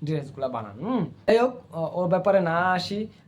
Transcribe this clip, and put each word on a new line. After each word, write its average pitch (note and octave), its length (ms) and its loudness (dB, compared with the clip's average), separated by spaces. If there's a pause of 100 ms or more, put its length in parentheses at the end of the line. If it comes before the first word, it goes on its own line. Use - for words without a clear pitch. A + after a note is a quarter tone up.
ড্রেসগুলো C#3 440 -4
বানান। A2 320 -8
হুম, G#3+ 260 -2 (200)
যাই A3 120 6
হোক, B3 380 -4
ও, D#3+ 160 -4
ওর F3+ 160 -2
ব্যাপারে F#3+ 320 4
না F3 320 2
আসি। G3+ 340 -4 (220)